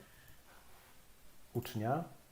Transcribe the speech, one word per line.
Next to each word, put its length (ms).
ucznia, 500